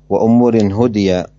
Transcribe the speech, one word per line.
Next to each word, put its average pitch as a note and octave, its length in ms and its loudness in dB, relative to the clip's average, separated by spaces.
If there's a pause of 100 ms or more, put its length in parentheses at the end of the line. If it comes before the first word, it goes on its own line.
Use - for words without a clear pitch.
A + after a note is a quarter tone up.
وأمور A2+ 480 2
هدي G2+ 680 -2 (160)